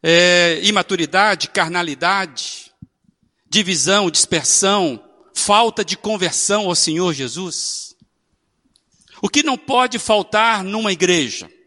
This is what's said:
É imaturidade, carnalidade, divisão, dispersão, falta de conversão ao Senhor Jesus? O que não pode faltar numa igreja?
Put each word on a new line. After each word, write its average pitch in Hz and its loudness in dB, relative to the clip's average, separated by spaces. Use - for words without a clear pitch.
É 170 4
imaturidade, 190 0
carnalidade, 170 -4
divisão, 190 0
dispersão, 175 0
falta 214 2
de 196 -6
conversão 202 -2
ao 175 0
Senhor 170 0
Jesus? 143 -8
O 202 -2
que 294 0
não 311 0
pode 247 -2
faltar 214 2
numa 208 -4
igreja? 165 0